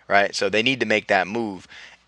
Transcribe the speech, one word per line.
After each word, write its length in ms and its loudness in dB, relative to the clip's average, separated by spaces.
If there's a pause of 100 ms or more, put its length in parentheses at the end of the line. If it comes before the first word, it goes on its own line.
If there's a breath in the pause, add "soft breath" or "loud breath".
right? 260 2
So 140 -2
they 160 0
need 160 0
to 60 -2
make 200 0
that 220 0
move. 400 -6 (400 loud breath)